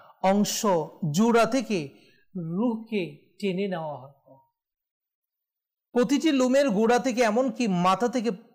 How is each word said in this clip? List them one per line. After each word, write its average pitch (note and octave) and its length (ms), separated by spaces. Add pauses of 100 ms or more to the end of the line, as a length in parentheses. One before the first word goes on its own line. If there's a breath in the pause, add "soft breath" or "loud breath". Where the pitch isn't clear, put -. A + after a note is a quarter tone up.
(220 loud breath)
অংশ, G3+ 440 (440)
জোড়া A3 360
থেকে G#3 420 (480 soft breath)
রুহকে F#3 1040
টেনে G3 280
নেওয়া D#3+ 320
হয়। C#3 120 (1800)
প্রতিটি C#4+ 400
লোমের C4+ 380
গোড়া A3+ 280
থেকে B3 240
এমনকি A#3 460
মাথা F#3 400
থেকে A#3+ 220 (240)